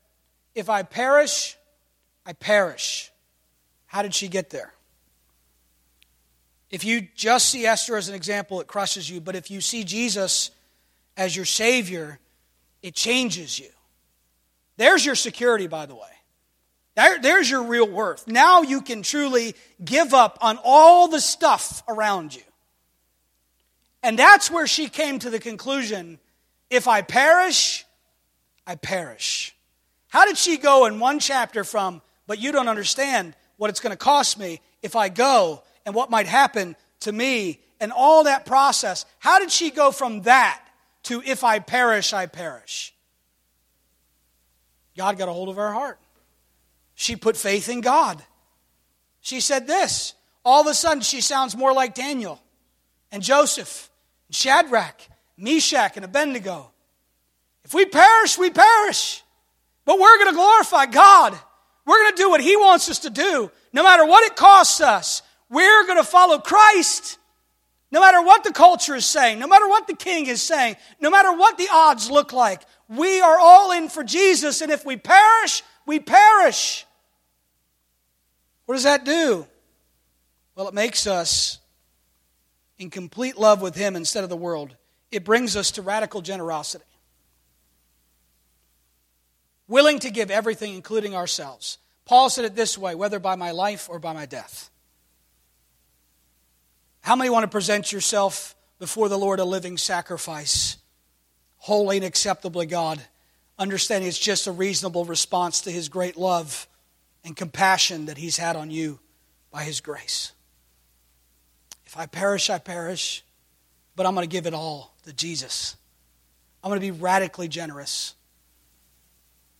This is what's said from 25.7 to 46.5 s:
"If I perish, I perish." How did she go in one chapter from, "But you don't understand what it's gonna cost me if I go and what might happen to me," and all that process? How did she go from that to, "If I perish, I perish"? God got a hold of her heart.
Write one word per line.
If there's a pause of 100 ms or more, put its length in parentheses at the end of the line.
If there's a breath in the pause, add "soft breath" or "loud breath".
"If
I
perish, (800)
I
perish." (540)
How
did
she
go
in
one
chapter
from, (240)
"But
you
don't
understand (220)
what
it's
gonna
cost
me (200)
if
I
go (220)
and
what
might
happen (260)
to
me," (200)
and
all
that
process? (140)
How
did
she
go
from
that (400)
to,
"If
I
perish,
I
perish"? (2000)
God
got
a
hold
of
her
heart. (960)